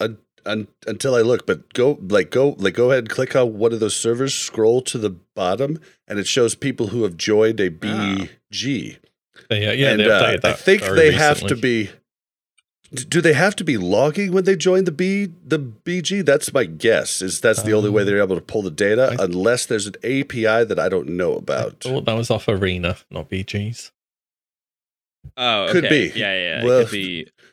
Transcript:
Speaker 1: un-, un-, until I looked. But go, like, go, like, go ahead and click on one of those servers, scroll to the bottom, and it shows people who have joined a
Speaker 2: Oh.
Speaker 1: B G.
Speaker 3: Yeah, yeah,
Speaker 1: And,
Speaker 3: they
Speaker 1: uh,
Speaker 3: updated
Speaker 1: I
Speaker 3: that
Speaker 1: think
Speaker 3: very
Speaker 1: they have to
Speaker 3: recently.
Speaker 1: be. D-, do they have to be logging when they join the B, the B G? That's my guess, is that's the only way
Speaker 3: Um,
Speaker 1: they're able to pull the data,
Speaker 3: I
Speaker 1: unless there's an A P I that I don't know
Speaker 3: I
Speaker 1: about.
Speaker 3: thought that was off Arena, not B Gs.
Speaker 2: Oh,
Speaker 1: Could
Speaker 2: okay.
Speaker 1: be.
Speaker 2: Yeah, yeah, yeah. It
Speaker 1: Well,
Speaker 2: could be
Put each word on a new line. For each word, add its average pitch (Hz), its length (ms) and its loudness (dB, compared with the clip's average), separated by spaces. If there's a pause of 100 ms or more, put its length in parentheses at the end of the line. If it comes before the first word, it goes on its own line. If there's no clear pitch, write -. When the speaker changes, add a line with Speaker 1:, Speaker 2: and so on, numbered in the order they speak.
Speaker 1:
un-, 113 160 -4 (300)
un-, 107 200 -4 (200)
until 120 280 -2
I 120 60 4
looked. 113 260 2
But - 280 -4
go, 139 260 2
like, 95 300 0
go, 139 280 2
like, 98 140 0
go 123 180 2
ahead 135 140 2
and 110 60 -10
click - 260 -4
on 120 220 2
one 113 160 2
of 113 60 -6
those 107 140 0
servers, 123 400 -2
scroll 113 460 2
to - 160 -6
the 107 140 -2
bottom, 104 680 -4 (300)
and 104 100 -6
it 98 80 -4
shows 117 280 2
people 123 320 -4
who 113 160 -2
have 90 160 -2
joined 107 420 2
a 95 60 2
Speaker 2:
Oh. 90 40 -4
Speaker 1:
B 98 600 -4 (200)
G. 95 460 -6 (540)
Speaker 3:
Yeah, 104 220 0
yeah, 135 180 2
Speaker 1:
And, 110 100 4
Speaker 3:
they 107 100 6
Speaker 1:
uh, 101 120 6
Speaker 3:
updated 113 40 6 (100)
Speaker 1:
I - 20 -
Speaker 3:
that - 200 0
Speaker 1:
think 202 220 4
Speaker 3:
very 196 160 -2
Speaker 1:
they 156 160 8
have 147 280 2
to - 40 -6 (100)
Speaker 3:
recently. 117 60 -4 (240)
Speaker 1:
be. 95 60 -10 (1040)
D-, 123 100 -8
do - 160 0
they 160 120 4
have 180 240 2
to 190 80 -8
be 151 120 0
logging 131 560 0
when 190 120 2
they 196 100 2
join 185 300 2
the 180 80 -2
B, 190 360 -2 (160)
the 156 140 -2
B 143 420 -8
G? 196 220 -4
That's 139 320 2
my 127 100 2
guess, 85 560 0
is 92 200 -6
that's 107 240 2
the 107 80 0
only 107 180 2
way 104 120 2
Speaker 3:
Um, 98 40 0
Speaker 1:
they're 101 160 2
able 95 140 0
to 82 40 -6
pull 110 220 -4
the 95 80 -6
data, 107 480 2
Speaker 3:
I 101 60 0
Speaker 1:
unless 95 420 0
there's 104 220 -4
an 95 160 -14
A 135 180 -2
P 120 240 -4
I 113 160 4
that 101 160 0
I 80 100 0
don't 87 200 -2
know 87 260 -2
Speaker 3:
I - 40 -4
Speaker 1:
about. 62 420 -6
Speaker 3:
thought 131 240 -4
that 113 100 0
was 117 160 -2
off 110 160 -2
Arena, 92 500 0 (140)
not 80 180 -10
B 95 140 -6
Gs. 104 480 -8 (1500)
Speaker 2:
Oh, 117 340 0
Speaker 1:
Could 170 160 2
Speaker 2:
okay. 117 260 2
Speaker 1:
be. - 60 -8
Speaker 2:
Yeah, 104 140 -2
yeah, 95 60 -2
yeah. 85 240 -4
It - 20 -2
Speaker 1:
Well, 123 200 4
Speaker 2:
could 107 80 -4
be 92 340 -6 (260)